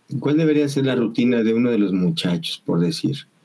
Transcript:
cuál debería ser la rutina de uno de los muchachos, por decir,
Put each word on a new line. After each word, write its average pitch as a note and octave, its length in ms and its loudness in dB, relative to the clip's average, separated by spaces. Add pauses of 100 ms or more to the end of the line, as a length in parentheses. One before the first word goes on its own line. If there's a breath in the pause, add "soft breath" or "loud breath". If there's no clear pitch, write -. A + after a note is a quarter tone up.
(200)
cuál C#3 160 0
debería D3+ 320 2
ser C#3 180 -2
la C3 80 0
rutina A#2+ 480 0
de A2+ 120 2
uno A#2+ 160 2
de A2+ 80 0
los G2 140 2
muchachos, F2 720 -2
por F2 160 0
decir, F2 460 -2 (180)